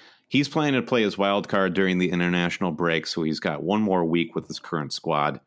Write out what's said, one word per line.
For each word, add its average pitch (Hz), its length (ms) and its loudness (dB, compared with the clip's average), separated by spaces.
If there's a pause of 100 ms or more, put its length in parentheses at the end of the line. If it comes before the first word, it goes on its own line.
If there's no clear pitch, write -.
(280)
he's 139 220 0
planning 143 320 2
to 120 60 -8
play 120 160 2
his 95 140 0
wild 98 300 2
card 95 280 2
during 92 240 2
the 90 100 2
international 87 640 0
break, 82 340 0
so - 160 -4
he's 78 180 -2
got 76 240 -4
one 101 200 2
more 92 200 2
week 82 300 0
with 80 140 -6
his - 120 -10
current 73 340 -6
squad. 73 540 -2